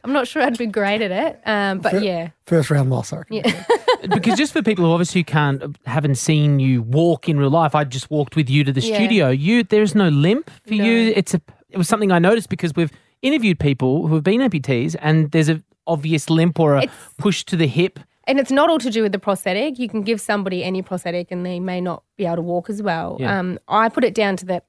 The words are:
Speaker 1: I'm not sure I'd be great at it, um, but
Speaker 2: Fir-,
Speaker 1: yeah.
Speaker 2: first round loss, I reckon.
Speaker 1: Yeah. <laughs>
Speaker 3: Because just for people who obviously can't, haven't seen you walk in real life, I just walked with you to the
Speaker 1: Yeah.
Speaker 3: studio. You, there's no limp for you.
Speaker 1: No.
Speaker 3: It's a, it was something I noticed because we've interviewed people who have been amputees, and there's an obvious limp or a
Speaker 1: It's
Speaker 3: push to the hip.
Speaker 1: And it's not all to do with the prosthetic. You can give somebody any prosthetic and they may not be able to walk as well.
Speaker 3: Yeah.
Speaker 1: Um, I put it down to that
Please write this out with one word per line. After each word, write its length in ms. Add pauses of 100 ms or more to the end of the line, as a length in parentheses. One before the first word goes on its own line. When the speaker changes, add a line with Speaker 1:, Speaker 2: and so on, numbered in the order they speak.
Speaker 1:
I'm 80
not 160
sure 140
I'd 160
be 80
great 340
at 100
it, 360
um, 320
but 140
Speaker 2:
Fir-, 100
Speaker 1:
yeah. 260 (160)
Speaker 2:
first 260
round 200
loss, 220
I 60
reckon. 200
Speaker 1:
Yeah. 300
<laughs> 60 (340)
Speaker 3:
Because 300
just 140
for 100
people 220
who 80
obviously 320
can't, 600
haven't 300
seen 440
you 220
walk 460
in 120
real 100
life, 240
I 80
just 260
walked 280
with 120
you 140
to 80
the 120
Speaker 1:
Yeah. 120
Speaker 3:
studio. 360
You, 340
there's 320
no 140
limp 380 (160)
for 100
you. 320
Speaker 1:
No. 100
Speaker 3:
It's 180
a, 60 (300)
it 80
was 100
something 240
I 80
noticed 300
because 260
we've 160 (300)
interviewed 360
people 480
who 80
have 80
been 200
amputees, 580
and 320
there's 160
an 160 (240)
obvious 420
limp 300
or 160
a 80
Speaker 1:
It's 80 (260)
Speaker 3:
push 280
to 100
the 100
hip. 320 (300)
Speaker 1:
And 120
it's 100
not 180
all 120
to 100
do 120
with 100
the 80
prosthetic. 580
You 100
can 140
give 180
somebody 440
any 180
prosthetic 480
and 160
they 140
may 200
not 220 (140)
be 100
able 100
to 60
walk 260
as 140
well. 380
Speaker 3:
Yeah. 180
Speaker 1:
Um, 200 (100)
I 200
put 140
it 120
down 240
to 80
that 220